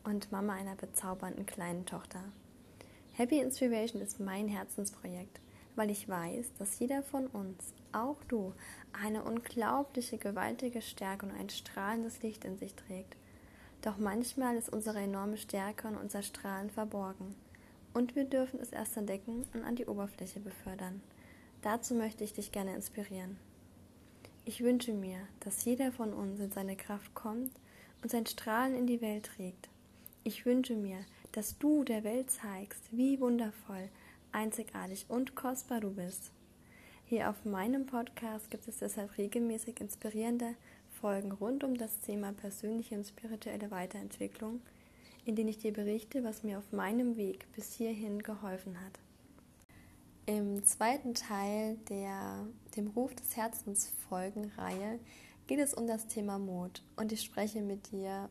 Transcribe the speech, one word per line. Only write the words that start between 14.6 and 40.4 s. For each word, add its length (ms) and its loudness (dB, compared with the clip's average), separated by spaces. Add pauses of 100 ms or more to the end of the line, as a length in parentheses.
unsere 280 0
enorme 400 0
Stärke 500 -2
und 100 -2
unser 260 -2
Strahlen 480 -4
verborgen. 640 -2 (580)
Und 220 4
wir 80 4
dürfen 360 2
es 120 -6
erst 260 -4
entdecken 560 -2
und 100 -4
an 120 0
die 100 0
Oberfläche 540 -4
befördern. 640 -6 (580)
Dazu 320 2
möchte 300 2
ich 100 -4
dich 180 -4
gerne 220 0
inspirieren. 640 -6 (1120)
Ich 140 -2
wünsche 300 6
mir, 340 -2 (140)
dass 220 -2
jeder 280 6
von 200 0
uns 280 -2
in 100 -2
seine 260 -2
Kraft 380 -6
kommt 380 -2 (500)
und 80 -2
sein 160 4
Strahlen 500 4
in 120 4
die 120 6
Welt 280 0
trägt. 420 -8 (540)
Ich 200 -2
wünsche 320 6
mir, 220 0 (360)
dass 260 -2
du 240 8
der 200 2
Welt 280 2
zeigst, 580 -4
wie 300 6
wundervoll, 680 2 (420)
einzigartig 760 -2
und 280 2
kostbar 460 0
du 100 0
bist. 400 -4 (760)
Hier 240 4
auf 160 -4
meinem 400 2
Podcast 640 -4
gibt 180 -6
es 120 -6
deshalb 400 -2
regelmäßig 600 2
inspirierende 760 0 (440)